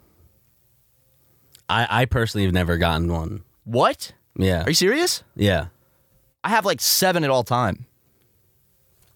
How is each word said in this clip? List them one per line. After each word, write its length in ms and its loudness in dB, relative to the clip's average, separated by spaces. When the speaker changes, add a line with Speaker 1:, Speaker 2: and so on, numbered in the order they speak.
Speaker 1:
I, 340 0
I 40 2
personally 380 -2
have 100 2
never 240 2
gotten 340 0
one. 300 -6
Speaker 2:
What? 480 -2
Speaker 1:
Yeah. 280 0
Speaker 2:
Are 60 0
you 40 0
serious? 480 0
Speaker 1:
Yeah. 300 2
Speaker 2:
I 80 -4
have, 140 2
like, 160 0
seven 440 0
at 60 0
all 140 2
time. 400 -2